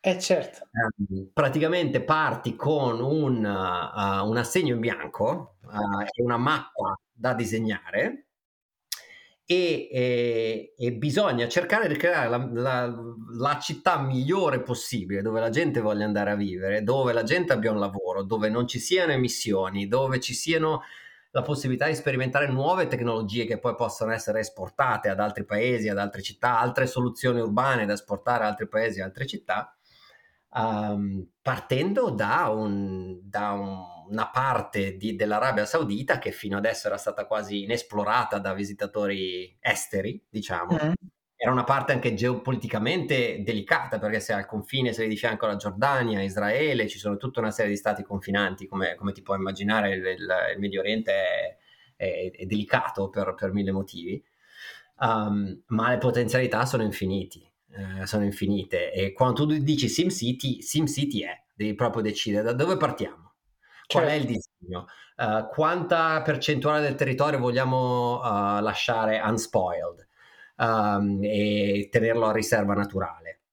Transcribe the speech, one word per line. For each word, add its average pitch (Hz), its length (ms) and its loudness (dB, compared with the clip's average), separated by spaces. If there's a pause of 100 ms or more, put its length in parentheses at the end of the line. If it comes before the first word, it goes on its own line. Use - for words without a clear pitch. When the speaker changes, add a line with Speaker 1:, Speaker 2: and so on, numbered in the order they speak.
Speaker 1:
Eh, 185 180 2
certo. - 520 0
Speaker 2:
Ehm, 101 600 -2
praticamente 151 680 2
parti 135 560 2
con 135 420 2
un, 131 440 2
eh, 98 760 0
un 110 160 2
assegno 127 360 2
in 117 80 0
bianco, 110 840 -2
eh, 104 480 -2
e 120 120 0
una 120 140 2
mappa 123 640 0 (100)
da 123 240 -2
disegnare, 110 920 -2 (1160)
e, 175 480 2
e, 120 840 0
e 123 160 0
bisogna 127 560 2
cercare 196 400 2
di 147 80 0
creare 160 320 2
la, 123 240 -2
la, 123 420 0 (420)
la 143 220 0
città 165 400 0
migliore 135 600 2
possibile, 98 600 -4
dove 110 200 0
la 113 80 2
gente 127 320 2
voglia 104 240 2
andare 104 260 2
a 104 40 2
vivere, 98 480 0
dove 123 280 2
la 113 120 2
gente 160 280 2
abbia 110 200 2
un 107 80 0
lavoro, 98 440 -2
dove 107 240 0
non 117 180 2
ci 117 140 -6
siano 175 320 2
emissioni, 98 800 0
dove 131 320 2
ci 127 120 -6
siano 156 500 0 (480)
la 131 100 0
possibilità 135 460 0
di 156 80 2
sperimentare 131 520 0
nuove 156 400 2
tecnologie 113 560 0
che 113 160 -2
poi 117 160 0
possono 113 380 -2
essere 110 260 -2
esportate 107 680 -2
ad 95 100 0
altri 104 240 -2
paesi, 110 460 0
ad 101 80 -2
altre 101 240 -4
città, 123 360 0
altre 123 300 2
soluzioni 123 540 0
urbane 117 440 2
da 101 80 0
esportare 110 520 0
a - 20 2
altri 107 220 -4
paesi, 110 320 0
altre 95 240 -6
città, - 500 -6 (800)
ehm, 104 720 -2 (140)
partendo 180 680 0
da 120 400 2
un, 98 720 -2
da 101 280 -4
un, 95 580 -8
una 107 200 -2
parte 104 680 -2
di, 104 180 -4
dell'Arabia 107 500 2
Saudita 131 540 0
che 98 120 -4
fino 98 260 -4
adesso 107 300 -2
era 101 100 0
stata 101 280 -4
quasi 104 380 -4
inesplorata 107 760 0
da 98 140 -4
visitatori 98 1080 -4
esteri, 104 680 -4
diciamo. 170 540 -2
Speaker 1:
Mm. 156 80 2 (460)
Speaker 2:
Era 120 160 2
una 123 100 2
parte 139 300 2
anche 123 200 0
geopoliticamente 123 1300 0
delicata, 110 560 0
perché 107 220 -2
sei 107 160 -2
al 98 100 -4
confine, 120 480 -2
sei 110 140 0
di 110 80 0
fianco 110 300 -2
alla 104 100 0
Giordania, 107 680 0
Israele, 107 640 0
ci - 120 -10
sono 101 180 -2
tutta 131 220 -4
una 110 100 0
serie 104 220 0
di 101 60 0
stati 104 260 -2
confinanti, 98 640 -2
come, 95 280 -2
come 98 180 -4
ti - 100 -14
puoi 98 140 -2
immaginare, 98 580 0
il, 92 100 -6
il, 92 220 -4 (260)
il 92 60 -6
Medio 98 220 -2
Oriente 110 320 0
è, 92 440 0 (380)
è, 90 360 -4
è 92 140 -14
delicato 98 640 -2
per, 95 240 -4
per 95 200 -4
mille 98 180 0
motivi. 95 520 -6 (800)
Ehm, 104 680 0
ma 113 220 2
le 123 80 4
potenzialità 123 680 2
sono 123 180 0
infiniti, 98 680 -4 (220)
eh, 95 340 -8
sono 104 180 0
infinite, 95 680 0
e 95 220 0
quando 127 340 0
tu 151 100 2
dici 139 320 0
SimCity, 131 720 -2
SimCity 143 600 -2
è, 85 220 -10 (120)
devi 107 180 -4
proprio 110 300 0
decidere 104 400 -2
da 117 100 0
dove 160 240 2
partiamo, - 560 -4 (540)
qual 175 160 4
è 151 60 4
Speaker 1:
Certo. 151 120 2
Speaker 2:
il 123 60 0
disegno, 90 600 -6 (300)
eh, 110 340 0
quanta 160 680 2
percentuale 151 600 2
del 143 120 2
territorio 139 460 2
vogliamo, 123 840 2
eh, 104 380 2
lasciare 110 580 2
unspoiled, 90 880 0 (500)
ehm, 101 680 2
e 104 680 2
tenerlo 113 360 4
a 107 40 4
riserva 107 420 2
naturale. 92 640 -4 (140)